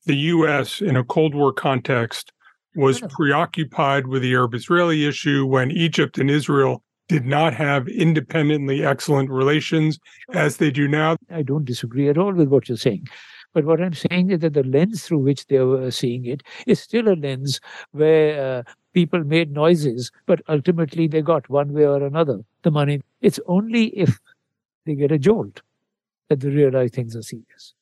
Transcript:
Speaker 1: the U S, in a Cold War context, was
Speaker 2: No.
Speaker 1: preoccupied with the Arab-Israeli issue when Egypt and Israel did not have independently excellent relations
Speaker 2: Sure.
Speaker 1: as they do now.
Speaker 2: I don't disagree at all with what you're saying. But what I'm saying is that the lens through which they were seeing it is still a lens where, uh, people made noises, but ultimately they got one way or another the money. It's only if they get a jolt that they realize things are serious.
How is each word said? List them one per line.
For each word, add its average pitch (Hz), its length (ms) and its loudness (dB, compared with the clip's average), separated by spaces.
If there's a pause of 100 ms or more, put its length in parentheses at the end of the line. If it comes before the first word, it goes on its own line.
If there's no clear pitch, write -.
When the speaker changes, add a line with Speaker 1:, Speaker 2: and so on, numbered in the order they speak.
Speaker 1:
the 147 120 0
U 160 300 0
S, 143 360 -2
in 160 140 0
a 127 80 0
Cold 156 300 0
War 143 180 2
context, 127 800 -2 (420)
was 135 280 2
Speaker 2:
No. 208 60 -10
Speaker 1:
preoccupied 143 960 0
with 131 160 -4
the 127 120 0
Arab-Israeli 147 720 0
issue 139 400 0
when 131 240 2
Egypt 165 480 -2
and 135 120 2
Israel 139 520 0 (260)
did 143 180 0
not 143 280 2
have 139 340 -2
independently 151 960 0
excellent 139 460 0
relations 147 680 0 (340)
Speaker 2:
Sure. 180 80 -2
Speaker 1:
as 151 160 0
they 156 140 2
do 139 180 0
now. 156 280 0 (140)
Speaker 2:
I 165 120 -6
don't 143 220 -2
disagree 123 440 -4
at 143 100 2
all 196 140 0
with 165 160 2
what 131 200 2
you're 117 100 -6
saying. 104 280 -2 (460)
But 156 140 0
what 160 140 2
I'm 180 140 -4
saying 180 360 0
is 180 100 0
that 156 140 -2
the 143 100 2
lens 156 420 0
through 156 140 0
which 135 260 0
they 135 140 2
were 131 300 0
seeing 123 340 -4
it 127 180 -8 (240)
is 220 140 2
still 226 280 -2
a 196 60 4
lens 139 460 -6 (320)
where, 151 680 2
uh, 120 40 -8 (320)
people 170 300 2
made 156 280 0
noises, 147 580 0 (160)
but 170 220 2
ultimately 165 580 0
they 156 140 0
got 151 300 -2
one 143 220 0
way 147 120 4
or 143 200 2
another 139 360 -2 (220)
the 175 80 2
money. 147 300 0 (200)
It's - 260 2
only 220 420 2
if - 300 0 (680)
they 156 80 -2
get 143 180 0
a 160 60 2
jolt 147 440 0 (680)
that 139 120 0
they 139 80 -4
realize 131 420 2
things 113 260 -6
are 110 60 -12
serious. - 600 -18